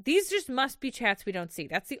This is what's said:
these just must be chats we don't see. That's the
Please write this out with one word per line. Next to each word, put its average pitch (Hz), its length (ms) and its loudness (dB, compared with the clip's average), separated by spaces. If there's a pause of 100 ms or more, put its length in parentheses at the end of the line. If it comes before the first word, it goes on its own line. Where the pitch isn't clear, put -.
these 370 260 4
just 381 180 0
must 269 300 0
be 269 140 -4
chats 208 340 0
we 202 60 0
don't 175 200 -6
see. 160 140 -6
That's 170 220 -2
the 269 120 -8